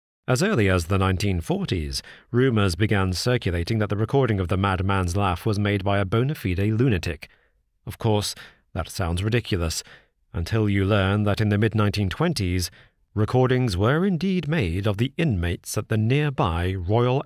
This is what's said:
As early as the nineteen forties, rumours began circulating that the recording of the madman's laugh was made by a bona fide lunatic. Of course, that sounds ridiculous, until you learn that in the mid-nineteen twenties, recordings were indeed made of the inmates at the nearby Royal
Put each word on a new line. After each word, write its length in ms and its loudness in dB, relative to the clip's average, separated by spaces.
As 140 0
early 260 2
as 180 2
the 120 0
nineteen 420 0
forties, 640 -4
rumours 420 2
began 380 0
circulating 680 -2
that 120 -2
the 60 -4
recording 440 0
of 80 -2
the 80 0
madman's 600 0
laugh 300 0
was 120 0
made 260 0
by 140 0
a 60 0
bona 300 0
fide 240 -4
lunatic. 720 0
Of 120 -12
course, 360 0
that 160 -6
sounds 340 -4
ridiculous, 600 -2
until 360 -2
you 160 2
learn 380 2
that 180 0
in 80 0
the 100 2
mid-nineteen 500 2
twenties, 600 -2
recordings 600 2
were 280 2
indeed 440 -2
made 380 0
of 100 0
the 200 -2
inmates 640 -2
at 100 -4
the 80 0
nearby 800 0
Royal 520 2